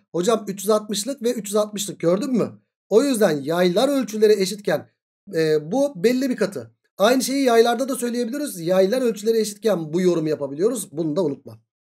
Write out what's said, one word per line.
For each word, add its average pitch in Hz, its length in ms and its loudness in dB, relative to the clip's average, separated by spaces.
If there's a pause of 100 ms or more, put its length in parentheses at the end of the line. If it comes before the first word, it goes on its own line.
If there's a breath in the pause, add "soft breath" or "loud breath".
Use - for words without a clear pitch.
(120 loud breath)
Hocam 202 360 0
üç 196 140 -8
yüz 196 80 -2
altmışlık 214 520 -2
ve 233 100 0
üç 233 140 -6
yüz 196 100 -4
altmışlık 208 440 -4
gördün 202 320 0
mü? 139 280 -2 (280)
O 220 140 6
yüzden 202 400 2
yaylar 180 460 2
ölçüleri 214 540 2
eşitken, 190 480 -4 (440)
e, 156 380 0
bu 185 320 -2
belli 254 260 2
bir 247 60 -2
katı. 131 380 -4 (240)
Aynı 247 240 4
şeyi 277 220 -2
yaylarda 233 440 4
da 269 60 -2
söyleyebiliriz. 240 640 -4
Yaylar 190 420 2
ölçüleri 226 360 0
eşitken 208 540 -2
bu 175 80 0
yorumu 170 280 2
yapabiliyoruz. 151 640 -4
Bunu 151 240 -4
da 190 80 0
unutma. 135 360 -8 (340)